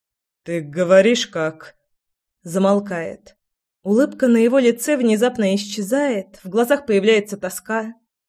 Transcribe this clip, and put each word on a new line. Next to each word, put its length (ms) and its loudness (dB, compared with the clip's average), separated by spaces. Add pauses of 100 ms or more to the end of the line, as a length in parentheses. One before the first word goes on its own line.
(440)
"Ты 160 -6
говоришь 680 4
как?" 500 -8 (640)
Замолкает. 960 -2 (460)
Улыбка 460 0
на 80 4
его 220 4
лице 380 0
внезапно 580 0
исчезает, 880 -4
в 60 -16
глазах 380 0
появляется 500 0
тоска. 580 -8 (340)